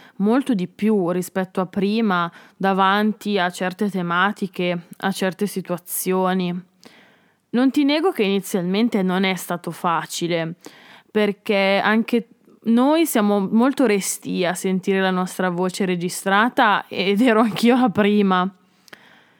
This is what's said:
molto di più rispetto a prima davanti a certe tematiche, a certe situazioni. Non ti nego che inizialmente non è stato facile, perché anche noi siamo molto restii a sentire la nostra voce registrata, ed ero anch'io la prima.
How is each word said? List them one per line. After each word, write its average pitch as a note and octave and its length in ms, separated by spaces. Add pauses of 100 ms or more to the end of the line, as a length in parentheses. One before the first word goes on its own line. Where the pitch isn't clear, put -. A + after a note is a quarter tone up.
(160)
molto A#3+ 380
di F3+ 120
più G3+ 440
rispetto F3+ 500
a F3+ 60
prima G3+ 640 (260)
davanti G3 840
a F3+ 120
certe F#3 400
tematiche, F3+ 960 (100)
a F#3+ 160
certe F#3+ 340
situazioni. F#3 1120 (920)
Non B3+ 200
ti C#4+ 140
nego D#4 280
che - 100
inizialmente G3 800
non F#3 220
è F#3+ 100
stato F3 360
facile, E3 840 (560)
perché G3 720
anche A3+ 460 (360)
noi C4+ 420
siamo G3+ 340
molto A#3+ 460
restii F#3 580
a F3 100
sentire F#3+ 460
la F#3+ 100
nostra F#3 400
voce F3+ 340
registrata, G3 1040
ed G3 320
ero A3+ 200
anch'io A#3 380
la B3 100
prima. G3 640 (880)